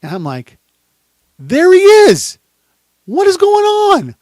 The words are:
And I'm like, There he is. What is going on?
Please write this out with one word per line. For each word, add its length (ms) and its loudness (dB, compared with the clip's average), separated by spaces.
And 100 -16
I'm 120 -12
like, 340 -14
There 340 0
he 80 4
is. 580 2
What 200 -4
is 100 0
going 280 0
on? 580 -2